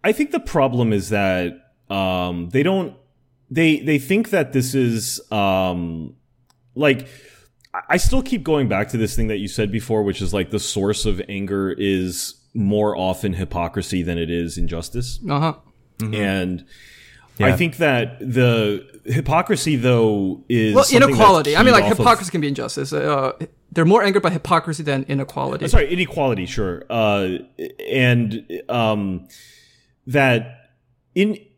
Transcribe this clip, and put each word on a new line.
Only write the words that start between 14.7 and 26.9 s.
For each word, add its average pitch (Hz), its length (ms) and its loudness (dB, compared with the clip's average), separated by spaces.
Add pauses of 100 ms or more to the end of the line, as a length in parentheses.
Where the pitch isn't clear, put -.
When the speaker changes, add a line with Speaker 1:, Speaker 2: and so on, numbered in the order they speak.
Speaker 2:
Uh-huh. 147 260 -2 (440)
Speaker 3:
Mm-hmm. 110 160 -4
Speaker 1:
And 95 500 -2 (760)
I 107 80 4
Speaker 3:
Yeah. 123 80 4
Speaker 1:
think 165 200 -2
that 123 440 0
the 117 640 2 (200)
hypocrisy, 151 720 0
though, 113 720 2
is 110 260 2
Speaker 2:
Well, 262 100 8
Speaker 1:
something 254 160 6
that's 269 180 6
Speaker 2:
inequality. 165 380 6
I - 60 4
mean, 254 40 6
Speaker 1:
keyed 226 140 8
Speaker 2:
like, 202 40 0
Speaker 1:
off 214 80 2
of - 60 0
Speaker 2:
hypocrisy 220 320 2
can 170 100 -4
be 147 80 -4
injustice. 139 440 -6
Uh, 139 400 -2 (400)
they're 165 120 2
more 196 180 6
angered 196 200 2
by 165 80 0
hypocrisy 165 520 -2
than 135 260 -2
inequality. 135 580 -4
Speaker 1:
Uh, - 20 -4
sorry, 147 240 6
inequality, 135 540 -2
sure. 92 420 -4
Uh, 101 500 0 (520)